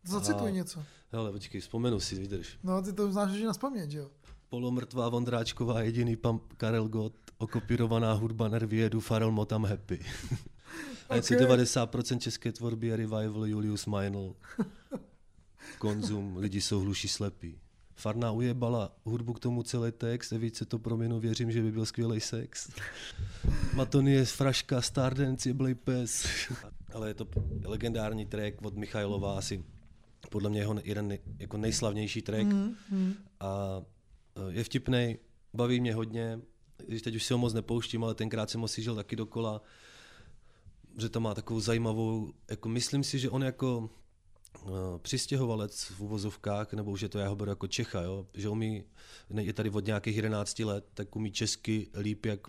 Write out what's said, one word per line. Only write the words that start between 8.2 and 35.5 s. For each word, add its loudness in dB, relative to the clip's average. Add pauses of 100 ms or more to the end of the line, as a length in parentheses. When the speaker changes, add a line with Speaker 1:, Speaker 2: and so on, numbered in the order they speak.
Speaker 2:
nervy 2
jedu, 4
Farel 4
Motam 2
happy. -2
<laughs> -6 (960)
A 0
Speaker 1:
Ok. 2
Speaker 2:
devadesát 8
procent 0
české -2
tvorby -2
je 2
revival 0
Julius 0
Meinl. -2 (720)
Speaker 1:
<laughs> -20
Speaker 2:
Konzum, -2
lidi 0
jsou 2
hluší, 0
slepí. -4 (360)
Farna 0
ujebala 0
hudbu -2
k -6
tomu 0
celý 0
text, -2
nevíc -2
se -2
to -2
prominu, 0
věřím, 2
že 2
by 4
byl 2
skvělej 0
sex. -6 (520)
<laughs> 2
Matonie, 6
fraška, 2
Stardance, 2
jeblej 2
pes. 0 (320)
<laughs> -14
Ale -4
je -4
to -6 (380)
legendární 0
track -4
od -6
Michailova, 0
asi -4 (680)
podle 0
mě 2
jeho 0
jeden -2
nej-, -2 (200)
jako -8
nejslavnější 0
track. 0
Speaker 1:
Mhm, 4 (160)
mhm. 2 (260)
Speaker 2:
A, -2 (540)
eh, -6
je 0
vtipnej, 2 (360)